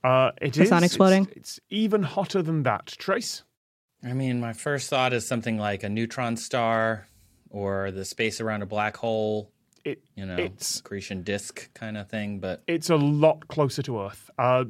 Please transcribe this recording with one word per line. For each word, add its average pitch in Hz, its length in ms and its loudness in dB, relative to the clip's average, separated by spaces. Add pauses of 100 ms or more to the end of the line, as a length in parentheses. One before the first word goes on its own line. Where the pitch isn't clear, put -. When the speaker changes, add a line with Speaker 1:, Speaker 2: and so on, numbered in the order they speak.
Speaker 1:
Uh, 131 260 6 (100)
it 135 140 -2
Speaker 2:
The 165 120 6
sun 175 180 6
Speaker 1:
is. 175 60 6
Speaker 2:
exploding? 190 400 6
Speaker 1:
It's, - 280 -16
it's - 20 -20 (100)
even 214 340 2
hotter 185 380 -2
than 156 220 0
that. 113 220 0
Trace? - 560 -6 (600)
Speaker 3:
I 123 100 -6
mean, 131 260 0
my 117 120 -4
first 139 360 -4
thought 127 240 2
is 117 140 -2
something 113 320 -2
like 104 260 -2
a 104 40 -4
neutron 117 480 -2
star 113 720 0 (420)
or 98 400 -4
the 95 140 -8
space 110 360 -2
around 107 220 -2
a 98 40 -6
black 104 300 -2
hole, 107 540 -2 (340)
Speaker 1:
It, - 200 -8 (100)
Speaker 3:
you 98 120 -10
know, 92 100 -6
Speaker 1:
it's - 420 -6
Speaker 3:
accretion 95 460 -10
disk - 500 -6
kind 110 220 -10
of 101 120 -10
thing, 104 300 -6
but 92 300 -6
Speaker 1:
it's 170 200 -2
a 165 80 6
lot 147 520 4
closer 143 340 0
to 123 200 -6
Earth. - 360 -12
Uh, 127 320 4